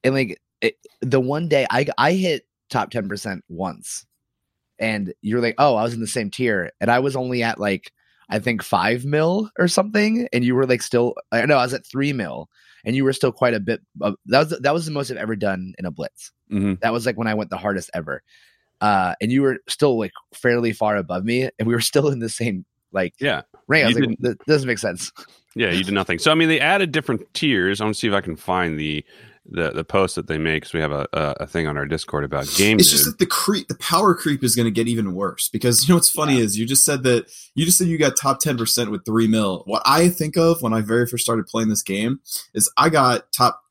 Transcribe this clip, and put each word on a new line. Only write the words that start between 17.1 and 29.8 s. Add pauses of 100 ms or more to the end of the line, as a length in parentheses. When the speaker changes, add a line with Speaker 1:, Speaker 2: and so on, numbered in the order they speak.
Speaker 1:
when
I
went
the
hardest
ever, (600)
uh,
and
you
were (100)
still,
like, (220)
fairly
far
above
me,
and
we
were
still
in
the
same, (260)
like,
Speaker 2:
Yeah. (260)
Speaker 1:
rank.
I
was
Speaker 2:
You
Speaker 1:
like, (100)
Speaker 2:
didn't (180)
Speaker 1:
"That
doesn't
make
sense." (440)
Speaker 2:
Yeah,
you
did
nothing.
So,
I
mean,
they
added
different (120)
tiers.
I
wanna
see
if
I
can
find
the, (480)
the,
the